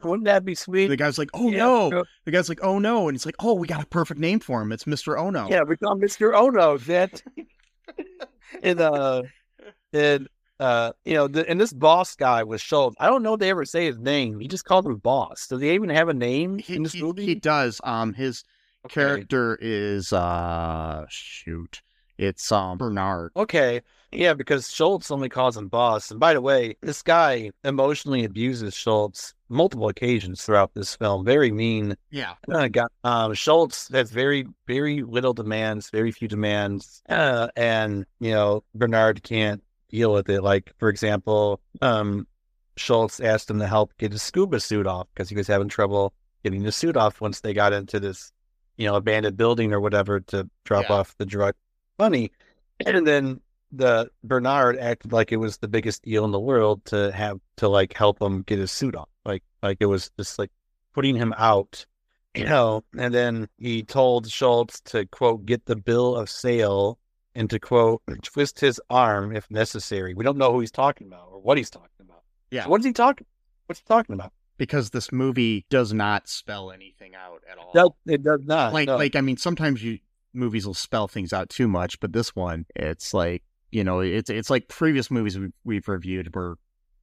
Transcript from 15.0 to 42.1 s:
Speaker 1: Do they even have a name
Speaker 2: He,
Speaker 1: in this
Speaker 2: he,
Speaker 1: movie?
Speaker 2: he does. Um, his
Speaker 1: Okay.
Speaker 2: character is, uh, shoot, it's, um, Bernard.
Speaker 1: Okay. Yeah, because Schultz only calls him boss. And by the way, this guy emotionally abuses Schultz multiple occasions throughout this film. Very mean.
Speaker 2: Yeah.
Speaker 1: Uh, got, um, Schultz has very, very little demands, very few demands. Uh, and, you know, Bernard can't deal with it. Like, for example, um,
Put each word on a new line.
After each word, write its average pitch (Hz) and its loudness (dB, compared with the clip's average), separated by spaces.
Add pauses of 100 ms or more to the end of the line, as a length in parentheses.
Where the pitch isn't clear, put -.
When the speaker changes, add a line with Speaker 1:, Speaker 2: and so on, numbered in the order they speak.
Speaker 1:
Do 127 -6
they 147 2
even 202 0
have 160 2
a 160 0
name 139 -2
Speaker 2:
He, 180 -10
Speaker 1:
in 151 -4
this 160 -6
Speaker 2:
he, 175 -12
Speaker 1:
movie? 180 -4
Speaker 2:
he 175 0
does. 135 0
Um, 113 -2
his 131 -6 (420)
Speaker 1:
Okay. - -16
Speaker 2:
character 135 0
is, 104 -4
uh, 82 -2
shoot, - -14 (360)
it's, - -4
um, 92 0
Bernard. 95 -4
Speaker 1:
Okay. 139 0 (300)
Yeah, 170 2
because 135 -2
Schultz 175 0
only 139 -4
calls 127 0
him 104 -12
boss. 117 0
And 113 -12
by 165 6
the 143 2
way, 127 2
this - -8
guy 143 2 (140)
emotionally 139 0
abuses 110 -4
Schultz 107 -2 (140)
multiple 123 2
occasions 104 -2
throughout 101 4
this 101 -8
film. 101 -2
Very 131 4
mean. 107 -2 (140)
Speaker 2:
Yeah. 117 -10 (160)
Speaker 1:
Uh, 156 0
got, 117 0 (140)
um, 117 0
Schultz 156 2
has 127 0
very, 135 0 (200)
very 147 -2
little 123 0
demands, 107 -4
very 113 0
few 113 -8
demands. 104 -4
Uh, 131 0
and, 110 0 (140)
you 117 -2
know, 104 2 (120)
Bernard 110 2
can't 107 -2 (280)
deal 110 2
with 101 2
it. 98 0
Like, 98 2
for 113 0
example, 104 0 (220)
um, 104 0 (500)